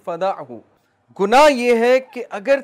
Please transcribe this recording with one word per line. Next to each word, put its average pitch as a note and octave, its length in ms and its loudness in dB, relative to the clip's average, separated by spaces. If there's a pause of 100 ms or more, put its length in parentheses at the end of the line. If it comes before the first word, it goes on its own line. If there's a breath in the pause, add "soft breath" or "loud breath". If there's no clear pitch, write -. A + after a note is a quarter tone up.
فدعہ۔" E3+ 480 -8 (680)
گناہ B3 300 4
یہ A#3+ 260 0
ہے B3 240 2
کہ B3+ 300 -12
اگر B3+ 340 -2